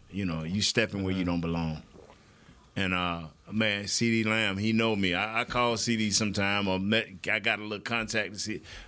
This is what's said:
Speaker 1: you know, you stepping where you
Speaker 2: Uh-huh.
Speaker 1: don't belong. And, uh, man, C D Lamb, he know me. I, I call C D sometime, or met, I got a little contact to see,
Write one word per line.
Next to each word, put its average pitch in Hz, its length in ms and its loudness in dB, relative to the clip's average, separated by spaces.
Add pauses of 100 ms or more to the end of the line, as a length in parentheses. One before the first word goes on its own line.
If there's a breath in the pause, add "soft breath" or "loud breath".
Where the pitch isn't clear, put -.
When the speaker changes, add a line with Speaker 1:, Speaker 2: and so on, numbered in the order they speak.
(100)
Speaker 1:
you 98 140 -4
know, 80 200 -2
you 95 180 0
stepping 104 400 0
where 95 100 0
you 92 100 0
Speaker 2:
Uh-huh. 87 100 0
Speaker 1:
don't 85 80 0
belong. 82 420 -2 (920 loud breath)
And, 92 180 0
uh, 87 280 0 (280)
man, 104 380 0
C 113 340 2
D 110 60 2
Lamb, 107 280 2
he 110 160 2
know 113 220 4
me. 98 180 2
I, 107 280 0
I 123 40 0
call 120 320 2
C 113 200 0
D 110 140 2
sometime, 101 580 2
or 92 100 2
met, 104 300 2 (220)
I 107 100 0
got 104 180 0
a 107 40 -10
little 104 180 -8
contact 110 540 -2
to 101 40 -10
see, 104 240 -6 (260 loud breath)